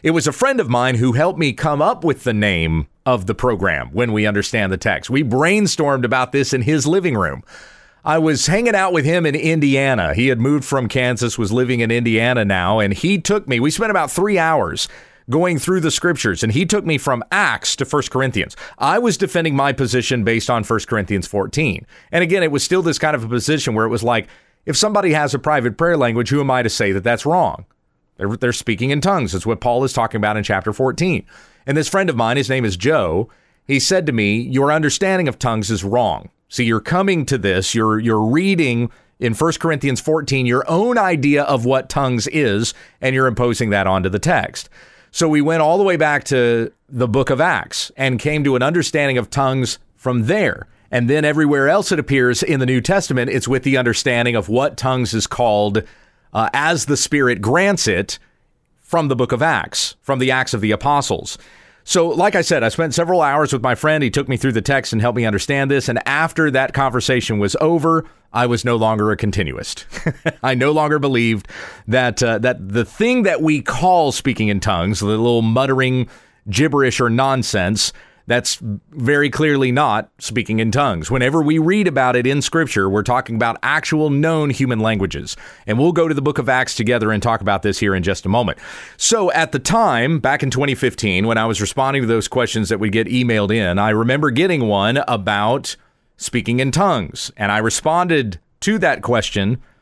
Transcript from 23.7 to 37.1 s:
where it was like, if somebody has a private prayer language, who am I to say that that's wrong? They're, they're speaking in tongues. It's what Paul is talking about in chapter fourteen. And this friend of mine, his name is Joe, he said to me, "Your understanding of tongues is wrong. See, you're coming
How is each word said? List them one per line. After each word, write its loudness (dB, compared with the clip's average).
where 0
it 0
was -2
like, 0
if -4
somebody 2
has 0
a -2
private 0
prayer 2
language, 0
who 2
am 0
I 2
to -2
say 0
that -2
that's 0
wrong? 0
They're, -4
they're 0
speaking -2
in 0
tongues. 0
It's -4
what -2
Paul 0
is -2
talking -2
about 0
in -2
chapter 0
fourteen. -2
And -2
this -2
friend 0
of 0
mine, 0
his 0
name 0
is -2
Joe, 0
he 0
said 0
to 0
me, 0
"Your 0
understanding 0
of -4
tongues -2
is -2
wrong. -2
See, -4
you're 0
coming 0